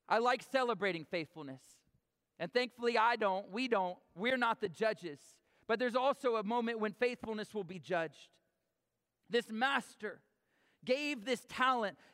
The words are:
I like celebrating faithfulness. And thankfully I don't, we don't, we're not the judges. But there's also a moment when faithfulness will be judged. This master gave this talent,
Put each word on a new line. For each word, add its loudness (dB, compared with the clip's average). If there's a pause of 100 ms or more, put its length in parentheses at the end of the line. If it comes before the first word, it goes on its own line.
I 4
like 2
celebrating 0
faithfulness. -8 (760)
And -6
thankfully 0
I 4
don't, 0
we -2
don't, 2 (200)
we're 2
not 0
the 0
judges. -4 (480)
But 2
there's 2
also 2
a 0
moment 0
when 0
faithfulness -2
will -2
be -10
judged. -4 (1000)
This 2
master -2 (600)
gave 0
this -2
talent, 2 (180)